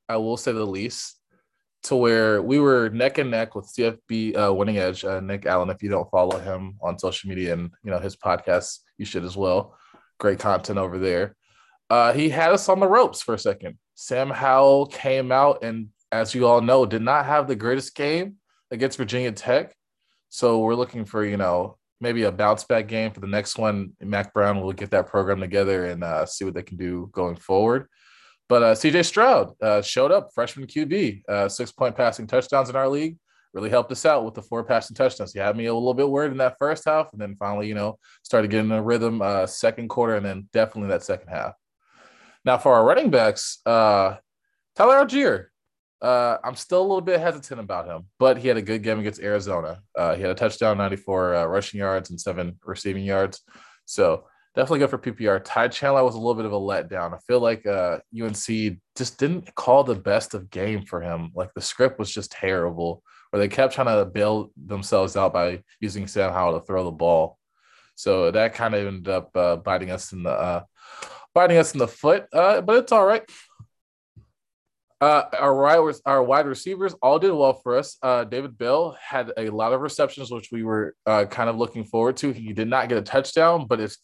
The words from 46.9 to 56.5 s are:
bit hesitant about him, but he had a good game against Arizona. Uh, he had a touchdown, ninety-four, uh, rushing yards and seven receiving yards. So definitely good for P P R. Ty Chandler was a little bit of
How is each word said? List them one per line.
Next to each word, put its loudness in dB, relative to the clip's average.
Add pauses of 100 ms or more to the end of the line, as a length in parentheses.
bit 0
hesitant -4
about -8
him, -12 (100)
but 6
he -2
had 4
a -2
good -4
game -2
against -6
Arizona. -4 (160)
Uh, 0
he -8
had -2
a -4
touchdown, 0
ninety-four, -2
uh, 0
rushing -4
yards -4
and -12
seven -8
receiving -6
yards. -2 (420)
So 0 (320)
definitely 0
good 2
for -6
P -8
P -4
R. 2
Ty -2
Chandler 0
was 0
a -10
little -2
bit -4
of -6